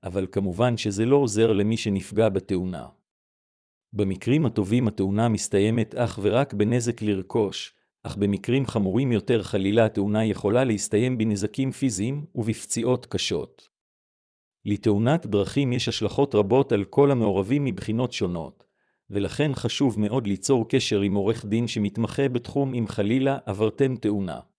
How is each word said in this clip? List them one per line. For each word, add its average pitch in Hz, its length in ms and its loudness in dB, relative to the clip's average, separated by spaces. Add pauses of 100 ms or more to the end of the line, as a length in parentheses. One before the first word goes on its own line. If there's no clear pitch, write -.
אבל 95 300 -4
כמובן 101 440 0
שזה 107 300 0
לא 135 100 6
עוזר 113 360 4
למי 104 240 2
שנפגע 101 520 0
בתאונה. 92 580 -4 (1040)
במקרים 107 540 0
הטובים 110 420 2
התאונה 101 400 0
מסתיימת 110 680 0
אך 117 280 -2
ורק 107 320 2
בנזק 117 480 0
לרכוש, 101 720 -2 (280)
אך - 140 -10
במקרים 101 500 0
חמורים 113 460 0
יותר 110 300 2
חלילה 101 420 2
התאונה 107 400 0
יכולה 107 400 2
להסתיים 117 540 0
בנזקים 110 520 -2
פיזיים 131 540 -2 (100)
ובפציעות 117 720 -2
קשות. - 600 -6 (960)
לתאונת 107 600 2
דרכים 107 460 0
יש 131 160 -2
השלכות 120 460 -2
רבות 123 380 4
על 101 120 2
כל 139 260 4
המעורבים 113 540 0
מבחינות 117 480 -4
שונות, 87 520 -6 (460)
ולכן 104 440 -2
חשוב 120 460 0
מאוד 110 260 -2
ליצור 113 420 0
קשר 117 320 0
עם 101 140 0
עורך 104 300 -2
דין 113 240 0
שמתמחה 113 600 -2
בתחום 127 460 -2
אם 117 140 -2
חלילה 131 580 0
עברתם 113 500 0
תאונה. 98 440 -4 (180)